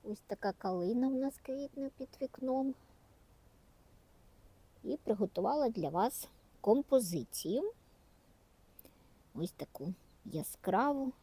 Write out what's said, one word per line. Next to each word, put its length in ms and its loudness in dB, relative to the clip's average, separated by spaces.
Ось 240 -8
така 240 -4
калина 560 0
в 60 0
нас 240 0
квітне 600 -6
під 100 -10
вікном. 540 -2
І 140 -4
приготувала 720 0
для 200 0
вас 380 0
композицію. 1080 2
Ось 160 -4
таку 420 -8
яскраву 880 0